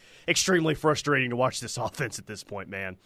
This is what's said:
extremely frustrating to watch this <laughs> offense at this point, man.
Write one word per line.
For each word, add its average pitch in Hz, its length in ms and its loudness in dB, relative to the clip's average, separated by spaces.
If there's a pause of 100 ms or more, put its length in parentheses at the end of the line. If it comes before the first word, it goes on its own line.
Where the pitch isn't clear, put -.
(280)
extremely 165 480 4
frustrating 143 560 2
to 120 40 0
watch 127 240 2
this 117 180 -8
<laughs> - 0 -
offense 117 420 -4
at - 60 -16
this 104 180 -12
point, 98 260 -10
man. 95 360 -8